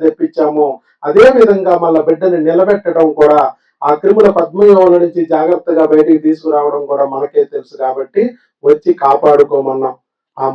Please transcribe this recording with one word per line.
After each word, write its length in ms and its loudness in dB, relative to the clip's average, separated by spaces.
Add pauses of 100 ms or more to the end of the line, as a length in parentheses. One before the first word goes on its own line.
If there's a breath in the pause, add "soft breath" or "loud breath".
తెప్పించామో, 640 -2 (400)
అదే 180 4 (120)
విధంగా 360 2 (100)
మళ్ళా 260 0
బిడ్డని 300 -2 (100)
నిలబెట్టడం 580 0 (140)
కూడా, 180 4 (480)
ఆ 40 0 (100)
క్రిముల 260 2 (100)
పద్మవ్యూహం 540 4 (140)
నుంచి 180 -4 (100)
జాగ్రత్తగా 600 -2
బయటికి 340 2
తీసుకురావడం 640 -2
కూడా 220 -2
మనకే 300 -2 (100)
తెలుసు. 200 -10 (100)
కాబట్టి 400 -4 (440 soft breath)
వచ్చి 260 2 (120)
కాపాడుకోమన్నాం, 920 0 (480)
ఆ 120 -2